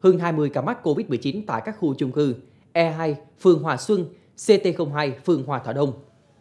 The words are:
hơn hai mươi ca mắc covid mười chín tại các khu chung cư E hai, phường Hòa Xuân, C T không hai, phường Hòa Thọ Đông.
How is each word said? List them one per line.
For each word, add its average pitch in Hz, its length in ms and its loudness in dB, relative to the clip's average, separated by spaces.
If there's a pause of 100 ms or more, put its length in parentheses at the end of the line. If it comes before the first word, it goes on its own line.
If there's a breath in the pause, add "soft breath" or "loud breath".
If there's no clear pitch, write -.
hơn 185 160 6
hai 170 140 -2
mươi 151 160 0
ca 135 120 -2
mắc 208 220 -4
covid 160 260 -2
mười 123 100 -2
chín 143 280 -4
tại 113 180 -6
các 214 140 -10
khu 147 160 -2
chung 131 180 -4
cư 143 220 0 (380 loud breath)
E 165 180 2
hai, 156 260 -4 (240)
phường 170 220 6
Hòa 151 140 -2
Xuân, 185 300 -2 (400 loud breath)
C - 0 -
T 196 300 4
không 151 160 -4
hai, 147 200 -2 (120)
phường 165 200 0
Hòa 135 140 -6
Thọ 120 140 -8
Đông. 139 200 0 (480)